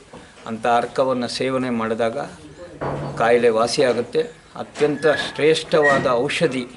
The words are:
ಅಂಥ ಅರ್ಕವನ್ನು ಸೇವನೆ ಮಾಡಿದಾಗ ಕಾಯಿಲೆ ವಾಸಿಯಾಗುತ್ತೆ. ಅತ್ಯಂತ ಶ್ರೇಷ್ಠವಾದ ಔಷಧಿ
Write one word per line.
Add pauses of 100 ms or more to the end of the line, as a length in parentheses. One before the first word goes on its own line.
(460)
ಅಂಥ
ಅರ್ಕವನ್ನು
ಸೇವನೆ
ಮಾಡಿದಾಗ (960)
ಕಾಯಿಲೆ
ವಾಸಿಯಾಗುತ್ತೆ. (360)
ಅತ್ಯಂತ
ಶ್ರೇಷ್ಠವಾದ
ಔಷಧಿ (100)